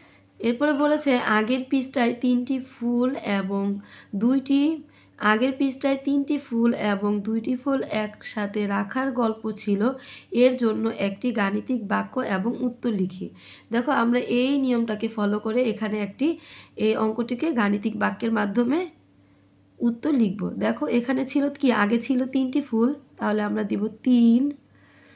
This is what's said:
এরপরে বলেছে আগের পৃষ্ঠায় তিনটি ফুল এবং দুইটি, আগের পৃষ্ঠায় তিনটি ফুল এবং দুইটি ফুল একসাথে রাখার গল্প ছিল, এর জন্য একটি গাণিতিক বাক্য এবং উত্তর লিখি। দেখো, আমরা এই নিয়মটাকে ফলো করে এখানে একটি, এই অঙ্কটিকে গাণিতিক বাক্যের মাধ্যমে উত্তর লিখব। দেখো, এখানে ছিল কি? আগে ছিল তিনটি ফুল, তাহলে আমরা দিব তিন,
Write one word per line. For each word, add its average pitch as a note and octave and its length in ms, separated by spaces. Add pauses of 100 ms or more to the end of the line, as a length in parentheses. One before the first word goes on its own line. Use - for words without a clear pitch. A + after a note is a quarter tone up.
(400)
এরপরে B3 320
বলেছে D4 400 (160)
আগের G#3+ 360
পৃষ্ঠায় B3+ 500
তিনটি B3 420 (100)
ফুল A#3+ 440 (220)
এবং G3 320 (500)
দুইটি, C4 480 (560)
আগের A3 340
পৃষ্ঠায় C4+ 520
তিনটি C#4 340
ফুল A#3 320 (140)
এবং G#3 260 (100)
দুইটি A3 360
ফুল C4+ 240 (180)
একসাথে G#3 680
রাখার G3+ 460
গল্প A3+ 300 (100)
ছিল, G3+ 280 (520)
এর B3 240
জন্য A3 280 (140)
একটি G3+ 340
গাণিতিক G#3 560
বাক্য G3+ 260 (120)
এবং G3 240 (100)
উত্তর B3 320
লিখি। F#3 340 (440)
দেখো, A#3+ 220
আমরা A#3+ 280 (160)
এই B3+ 220
নিয়মটাকে A#3 500
ফলো G#3 300
করে A3 240
এখানে G#3+ 380
একটি, G3+ 260 (500)
এই G#3+ 200
অঙ্কটিকে A#3 560
গাণিতিক G#3 460
বাক্যের G3+ 340
মাধ্যমে A3+ 460 (1000)
উত্তর A#3+ 340
লিখব। G#3+ 300 (160)
দেখো, A3+ 280
এখানে B3+ 380
ছিল C#4 260
কি? C#4+ 220
আগে G#3+ 260
ছিল B3 280
তিনটি C4 360
ফুল, A#3 260 (280)
তাহলে G#3+ 260
আমরা G#3 220
দিব G3+ 180 (200)
তিন, A#3+ 400 (720)